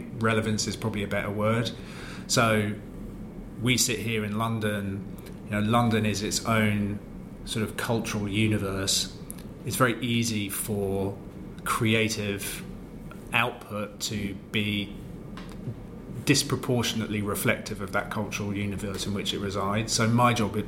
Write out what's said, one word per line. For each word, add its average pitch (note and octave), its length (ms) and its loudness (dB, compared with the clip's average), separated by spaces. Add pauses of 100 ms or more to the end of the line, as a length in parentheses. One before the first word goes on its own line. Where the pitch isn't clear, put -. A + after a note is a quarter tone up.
(300)
relevance G#2+ 400 2
is F#2 60 -4
probably G#2+ 260 -2
a G2 140 -2
better G2+ 140 -2
word. A2 400 2 (560)
So G#2+ 460 4 (880)
we B2 160 6
sit A2 220 2 (100)
here G#2+ 180 2
in G#2 60 -2 (100)
London. G#2 580 0 (440)
You - 60 -4
know, G#2 100 2 (160)
London A2+ 260 4
is G2+ 180 2
its F2+ 220 0
own G#2 540 2 (480)
sort A2 200 -2
of - 120 -6
cultural A2 500 0
universe. G2 680 2 (720)
It's B2+ 180 -2
very A#2 160 4
easy A2+ 500 2
for G2 680 0 (480)
creative A2 1000 2 (680)
output A2+ 560 0 (220)
to G2+ 240 -4 (180)
be G#2 400 2 (1300)
disproportionately A2+ 960 2
reflective G2+ 580 0
of G2+ 120 -6
that G2+ 180 0
cultural G2+ 440 -2
universe G2 520 -4
in G#2 80 -2
which F#2+ 200 -2
it D#2+ 60 -4
resides. G2+ 520 0
So A2+ 140 4
my A#2+ 260 8
job, A2 160 2 (200)